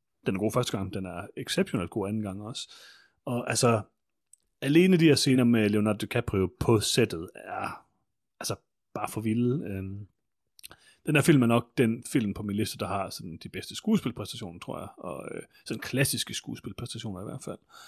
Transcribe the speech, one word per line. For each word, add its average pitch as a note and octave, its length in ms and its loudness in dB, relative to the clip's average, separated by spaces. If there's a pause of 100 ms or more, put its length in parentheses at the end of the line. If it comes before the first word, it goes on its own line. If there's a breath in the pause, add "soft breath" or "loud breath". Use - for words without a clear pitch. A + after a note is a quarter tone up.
(260)
den G2 100 0
er - 20 -4
god G#2+ 140 0
første B2 240 -2
gang, F#2+ 180 -6
den F#2+ 120 -8
er F2 200 -10 (100)
exceptionelt C#3 540 -2
god G2 180 -4
anden G#2+ 140 -4
gang G2+ 200 -8
også. - 300 -12 (520 loud breath)
Og B2 260 -4
altså, A#2 320 4 (760)
alene F3 360 6
de E3 80 6
her D3+ 100 8
scener B2+ 300 4
med A2+ 240 6
Leonardo G#2+ 300 2
DiCaprio G2 520 0 (100)
på A2+ 200 4
sættet G2 540 0
er, - 520 -10 (540)
altså, - 160 -6 (380)
bare G#2 140 -4
for - 120 -6
vilde. A#2+ 500 0
Øhm, G2 360 -8 (1000 soft breath)
den D3+ 80 2
her C#3+ 80 6
film D3 200 8
er A#2+ 40 6
nok A#2 320 2
den A#2+ 340 2
film G#2+ 220 2
på - 80 -8
min G2+ 140 -4
liste, G#2 220 -4
der G2+ 80 -6
har G2 240 -4
sådan E2 320 -12
de - 60 -14
bedste - 280 -12
skuespilpræstationer, A2 840 -4
tror - 180 -10
jeg. - 180 -12
Og, - 380 -10
øh, - 80 -10 (220 soft breath)
sådan - 160 -8
klassiske - 540 -2
skuespilpræstationer A2 840 -10
i F#2+ 40 -10
hvert - 200 -12
fald. - 140 -10 (300 loud breath)